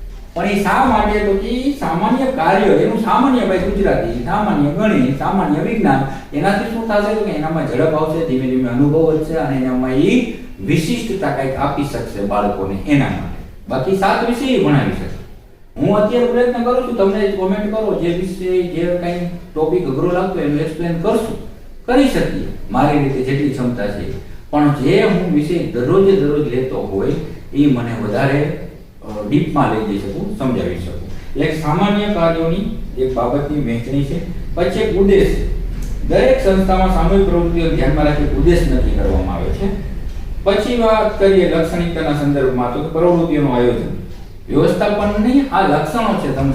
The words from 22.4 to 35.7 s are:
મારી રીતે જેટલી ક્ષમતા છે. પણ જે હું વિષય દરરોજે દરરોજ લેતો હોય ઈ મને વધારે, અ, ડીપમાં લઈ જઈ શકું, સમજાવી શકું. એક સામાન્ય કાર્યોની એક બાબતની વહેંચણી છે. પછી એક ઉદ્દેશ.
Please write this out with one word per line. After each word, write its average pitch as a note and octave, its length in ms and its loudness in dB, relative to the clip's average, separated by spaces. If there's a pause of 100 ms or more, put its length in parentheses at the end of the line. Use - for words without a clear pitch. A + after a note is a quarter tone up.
મારી C#3+ 280 2
રીતે C3 240 0
જેટલી C#3 260 0
ક્ષમતા A#2+ 380 -2
છે. - 480 -8 (160)
પણ D3 320 4
જે F#3+ 200 4
હું F3 320 2
વિષય D#3+ 240 2
દરરોજે F3 540 2
દરરોજ D3 420 2
લેતો - 220 -2
હોય G#2 360 -2 (420)
ઈ C#3+ 120 4
મને A#2+ 240 2 (120)
વધારે, C3+ 560 0 (440)
અ, - 40 -16 (220)
ડીપમાં - 460 2
લઈ G#2+ 120 -2
જઈ G2+ 120 -2
શકું, - 400 -6
સમજાવી F#2 400 -2
શકું. - 640 -6
એક D#3 200 -2
સામાન્ય G3+ 520 2
કાર્યોની E3 640 0 (200)
એક C3 160 0
બાબતની C#3+ 460 -2
વહેંચણી B2 440 -2
છે. E3 160 -4 (340)
પછી F#3 260 0
એક F#3+ 200 0
ઉદ્દેશ. G3 360 4 (720)